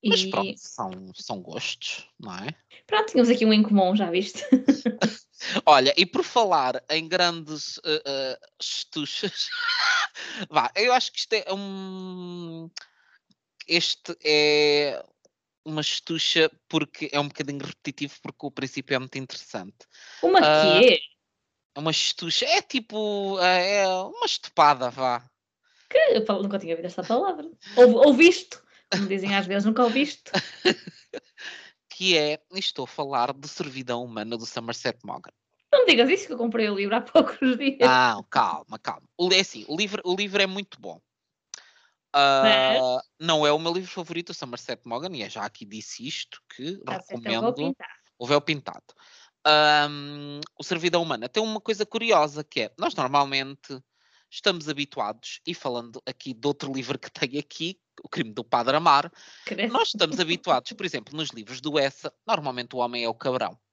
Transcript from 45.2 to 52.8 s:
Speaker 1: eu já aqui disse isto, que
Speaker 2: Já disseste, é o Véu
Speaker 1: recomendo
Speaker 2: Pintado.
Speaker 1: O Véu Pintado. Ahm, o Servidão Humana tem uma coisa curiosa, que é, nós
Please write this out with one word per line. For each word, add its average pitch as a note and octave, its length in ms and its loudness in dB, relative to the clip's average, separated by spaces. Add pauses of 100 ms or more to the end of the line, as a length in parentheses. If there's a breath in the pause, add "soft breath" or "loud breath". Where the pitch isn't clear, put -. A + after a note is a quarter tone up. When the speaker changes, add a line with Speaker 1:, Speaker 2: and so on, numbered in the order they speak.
Speaker 1:
eu G2 60 -12
já G#2 140 -10
aqui G#2 220 -12
disse A2 420 -14
isto, - 340 -12 (140)
que D#3 320 -12
Speaker 2:
Já B2+ 120 -10
disseste, - 120 -20
é B2 60 -10
o A#2+ 40 -10
Véu G#3 200 -4
Speaker 1:
recomendo A#3+ 120 -2
Speaker 2:
Pintado. C4+ 400 -8 (240)
Speaker 1:
O A#2+ 100 -12
Véu C#3+ 140 4
Pintado. C#3+ 520 -8 (520 soft breath)
Ahm, D3 920 2 (180)
o D#3 60 -14
Servidão E3+ 380 0
Humana B2 260 -4
tem G#3+ 160 -2
uma A3 160 -6
coisa G#3 260 -4
curiosa, D#3 600 0
que - 160 -6
é, G#2+ 180 -6
nós G3+ 160 -4